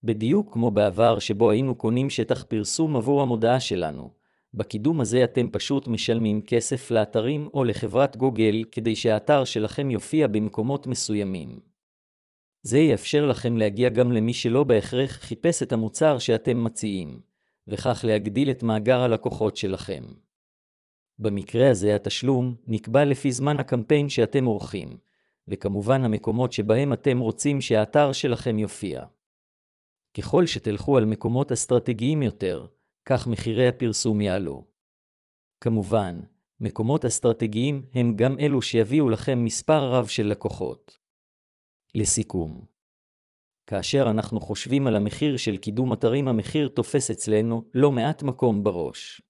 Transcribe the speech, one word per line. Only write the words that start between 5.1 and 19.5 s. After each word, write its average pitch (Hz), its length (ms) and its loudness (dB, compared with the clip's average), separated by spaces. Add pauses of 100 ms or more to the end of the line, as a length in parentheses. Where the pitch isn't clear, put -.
אתם 120 280 0
פשוט - 360 -2
משלמים 110 540 0
כסף 120 500 -2
לאתרים 120 640 0
או 139 100 0
לחברת 113 540 0
גוגל 110 540 2
כדי 113 240 -2
שהאתר 120 480 2
שלכם 127 480 -2
יופיע 147 360 0
במקומות 110 600 -2
מסוימים. 95 720 -6 (1040)
זה 120 160 2
יאפשר 147 460 4
לכם 120 320 0
להגיע 107 320 2
גם 123 220 2
למי 117 220 0
שלא 123 300 0
בהכרח 127 480 2
חיפש - 520 -2
את - 100 -4
המוצר 120 460 2
שאתם 117 440 0
מציעים, 92 580 -6 (460)
וכך 110 400 -4
להגדיל 107 440 0
את 127 120 -4
מאגר 113 360 2
הלקוחות 113 580 0